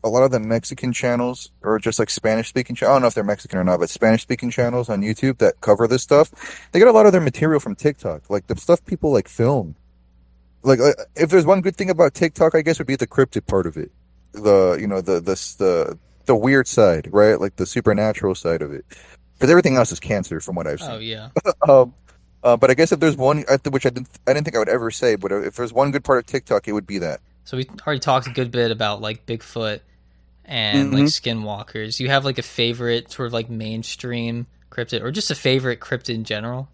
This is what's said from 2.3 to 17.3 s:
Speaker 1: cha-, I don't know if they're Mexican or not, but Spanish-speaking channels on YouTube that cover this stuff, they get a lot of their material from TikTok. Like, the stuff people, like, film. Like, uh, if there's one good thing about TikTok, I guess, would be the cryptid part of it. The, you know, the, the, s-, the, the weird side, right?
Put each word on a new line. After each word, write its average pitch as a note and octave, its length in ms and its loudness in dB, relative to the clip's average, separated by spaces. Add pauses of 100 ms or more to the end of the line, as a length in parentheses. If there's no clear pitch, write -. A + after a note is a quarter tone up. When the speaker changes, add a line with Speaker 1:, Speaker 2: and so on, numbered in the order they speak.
Speaker 1:
cha-, - 100 -2
I - 60 4
don't C3+ 80 6
know B2 80 2
if G#2+ 60 0
they're A2 100 -2
Mexican G2+ 340 -4
or F2+ 60 0
not, F2+ 160 2
but E2+ 80 0
Spanish-speaking A#2 640 0
channels A#2+ 400 -2
on G2+ 100 -2
YouTube A2 380 -2
that G2 240 2
cover G#2+ 260 4
this B2+ 140 0
stuff, D3 280 4 (420)
they E3 60 2
get A3+ 100 10
a A#3+ 40 8
lot A3 140 8
of G3 60 8
their F#3 100 4
material D3+ 380 0
from G2+ 140 -10
TikTok. F#2+ 540 -4
Like, G2 200 -4
the A#2 80 -4
stuff - 280 2
people, D#3+ 280 -2
like, G#2+ 160 0
film. A#2 480 -2 (840)
Like, B2+ 180 4
uh, C#3 120 6 (240)
if D3+ 140 0
there's F3 160 4
one F#3+ 160 4
good F#3 140 -4
thing F#3+ 140 -4
about E3 220 0
TikTok, D#3+ 420 0
I D#3+ 60 4
guess, D#3 180 -2
would C#3 80 -8
be C3+ 100 -2
the A#2 100 -2
cryptid - 400 0
part F#2+ 200 -2
of D#2 120 -8
it. - 140 -12 (400)
The, G2 480 4
you G#2+ 60 -6
know, G2 140 -2
the, F2+ 200 -2
the, F#2 120 -4
s-, - 220 -8
the, F2+ 440 -2 (280)
the B2 100 4
weird C3 320 2
side, E2+ 420 2
right? G#2 300 4